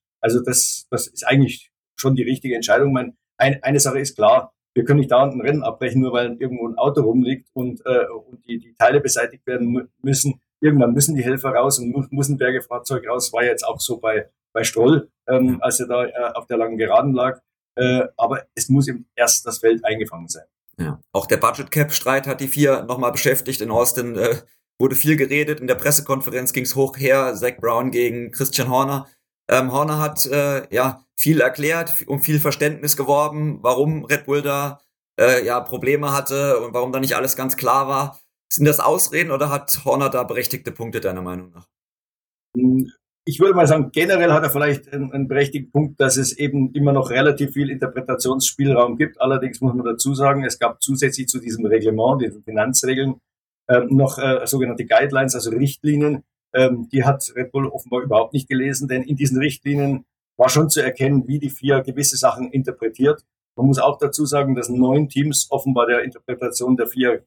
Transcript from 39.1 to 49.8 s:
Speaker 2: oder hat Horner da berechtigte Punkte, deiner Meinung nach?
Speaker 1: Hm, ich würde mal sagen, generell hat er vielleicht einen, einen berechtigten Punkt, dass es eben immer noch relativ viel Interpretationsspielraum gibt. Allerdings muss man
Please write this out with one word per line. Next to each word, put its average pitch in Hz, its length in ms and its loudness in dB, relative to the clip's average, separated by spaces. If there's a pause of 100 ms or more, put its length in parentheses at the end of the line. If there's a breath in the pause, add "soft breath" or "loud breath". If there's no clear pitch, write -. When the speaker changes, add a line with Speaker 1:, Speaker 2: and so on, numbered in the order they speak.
Speaker 2:
oder 139 180 -2
hat - 340 -4
Horner 139 260 0
da 127 120 0
berechtigte 120 480 -4
Punkte, 113 300 -8
deiner 92 220 -4
Meinung 90 280 -10
nach? 87 160 -20 (920)
Speaker 1:
Hm, 127 360 2 (320)
ich 151 160 -6
würde 190 140 6
mal 170 120 4
sagen, 147 240 2
generell 170 420 2
hat 151 120 2
er 139 60 -2
vielleicht 143 420 -2
einen, 139 200 -8
einen 139 160 -4
berechtigten 139 440 -2
Punkt, 147 260 0
dass 131 200 2
es 131 200 -2
eben 135 360 0
immer 143 180 2
noch 131 180 0
relativ 139 420 2
viel 139 180 -2
Interpretationsspielraum 127 1300 0
gibt. 147 240 -2
Allerdings 131 400 0
muss 127 140 0
man 123 100 -4